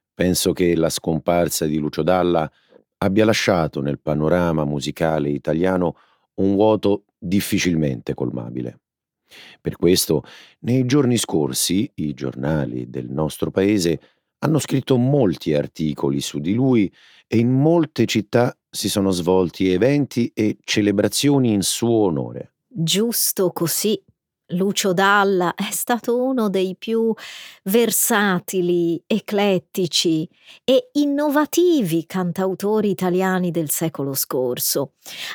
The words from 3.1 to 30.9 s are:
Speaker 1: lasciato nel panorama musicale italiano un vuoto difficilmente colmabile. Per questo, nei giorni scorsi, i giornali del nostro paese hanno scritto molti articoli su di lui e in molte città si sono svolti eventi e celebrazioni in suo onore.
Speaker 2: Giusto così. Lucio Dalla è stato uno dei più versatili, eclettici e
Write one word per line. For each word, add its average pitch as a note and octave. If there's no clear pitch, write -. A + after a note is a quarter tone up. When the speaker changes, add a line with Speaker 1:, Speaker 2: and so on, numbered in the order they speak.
Speaker 1:
lasciato F2
nel C#2
panorama D#2
musicale D2
italiano E2
un G2
vuoto G#2
difficilmente E2
colmabile. A#1+
Per D2+
questo, D#2+
nei B2
giorni B2
scorsi, E2+
i D2+
giornali B1+
del B1
nostro D#2
paese F#2+
hanno D3
scritto C3+
molti A#2+
articoli C#2+
su -
di E2+
lui A#2+
e A2
in A#2
molte D3+
città A#2
si -
sono G2
svolti F2+
eventi A#2
e G#2+
celebrazioni G#2+
in G2
suo A2+
onore. B1+
Speaker 2:
Giusto F#3+
così. G3
Lucio F#3+
Dalla G3
è G3+
stato A#3+
uno B3
dei F#3
più A3+
versatili, F#3+
eclettici F#3
e B3+